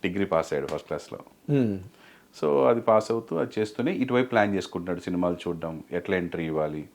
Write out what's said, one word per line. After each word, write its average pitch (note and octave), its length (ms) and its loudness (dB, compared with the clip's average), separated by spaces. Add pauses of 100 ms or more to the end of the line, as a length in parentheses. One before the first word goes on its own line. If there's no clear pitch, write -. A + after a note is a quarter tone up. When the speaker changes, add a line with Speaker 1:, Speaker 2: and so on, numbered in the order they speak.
Speaker 1:
డిగ్రీ G2 220 0
పాస్ E2 280 0
అయ్యాడు D2 180 -2
ఫస్ట్ D2+ 160 -6
క్లాస్లో. - 320 -8 (320)
Speaker 2:
Hmm. A#2+ 260 2 (680)
Speaker 1:
So C#2+ 220 4
అది A#2+ 160 4
పాస్ A2 300 4
అవుతూ, A#2 260 -2
అది B2 240 -2
చేస్తూనే A#2+ 320 -2
ఇటువైపు B2+ 380 2
ప్లాన్ G#2 240 4
చేసుకుంటున్నాడు, F2+ 460 -4
సినిమాలు F2+ 360 0 (120)
చూడడం, E2 440 -6
ఎట్లా F2+ 240 0
ఎంట్రీ E2+ 300 -2
ఇవ్వాలి D#2 480 -2